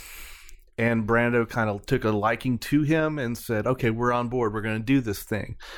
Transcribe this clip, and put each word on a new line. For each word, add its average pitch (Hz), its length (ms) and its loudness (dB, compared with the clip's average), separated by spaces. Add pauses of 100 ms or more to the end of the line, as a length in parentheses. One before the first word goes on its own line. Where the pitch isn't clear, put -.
(800)
And 113 300 2
Brando 117 400 4
kind 113 200 0
of 101 160 -4
took 127 200 0
a 110 60 2
liking 113 480 0
to 147 240 2
him 156 360 2
and 120 180 -4
said, 110 300 -2
"Okay, 127 240 2
we're 120 220 2
on 120 160 0
board. 117 260 0
We're 110 60 -4
gonna 110 180 -2
do 131 220 4
this 110 240 -4
thing." - 320 -4 (220)